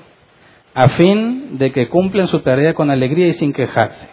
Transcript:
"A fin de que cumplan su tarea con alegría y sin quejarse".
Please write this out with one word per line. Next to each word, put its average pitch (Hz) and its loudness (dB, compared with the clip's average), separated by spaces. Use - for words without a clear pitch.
"A 127 2
fin 220 0
de 135 0
que 123 -2
cumplan 190 0
su 160 0
tarea 143 0
con 156 0
alegría 139 0
y 165 2
sin 151 -2
quejarse". - -4